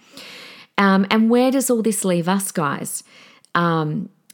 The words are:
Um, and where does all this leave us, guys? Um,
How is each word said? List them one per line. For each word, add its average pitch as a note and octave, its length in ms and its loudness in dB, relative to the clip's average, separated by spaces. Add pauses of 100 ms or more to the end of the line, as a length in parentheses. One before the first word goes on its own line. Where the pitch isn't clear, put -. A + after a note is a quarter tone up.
(760)
Um, G3 320 4
and A3 200 2
where B3 220 4
does C4 180 0
all A#3 120 2
this G#3 240 -2
leave F3 240 0
us, G3 220 -2
guys? - 520 -4 (520)
Um, D#3+ 540 -2 (240)